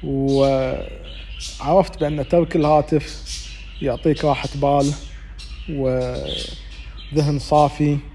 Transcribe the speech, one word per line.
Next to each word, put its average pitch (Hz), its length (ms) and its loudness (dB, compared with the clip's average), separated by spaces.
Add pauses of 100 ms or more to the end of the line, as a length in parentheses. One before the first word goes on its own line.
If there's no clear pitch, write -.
وعرفت 135 2000 0
بأن 151 280 -2
ترك 170 280 4
الهاتف 151 680 4 (600)
يعطيك 139 420 0
راحة 139 300 2
بال 143 380 2 (760)
وذهن 135 1700 -2
صافي 147 600 4 (160)